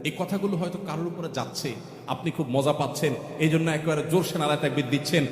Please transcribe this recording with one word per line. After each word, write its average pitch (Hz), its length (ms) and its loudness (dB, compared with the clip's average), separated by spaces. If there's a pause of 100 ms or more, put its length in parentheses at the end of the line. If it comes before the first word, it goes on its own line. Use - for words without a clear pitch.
এই 151 140 0
কথাগুলো 190 380 0
হয়তো 175 300 -2
কারোর 160 200 -4
উপরে 170 280 -6
যাচ্ছে, 127 380 -4 (340)
আপনি 131 240 -2
খুব 147 200 -2
মজা 139 220 4
পাচ্ছেন, 139 420 0 (240)
এই 156 100 4
জন্য 160 220 4
একেবারে 156 400 0
জোরসে 180 280 2
নারায়ে 147 220 2
তাকবীর 135 300 0
দিচ্ছেন 143 420 2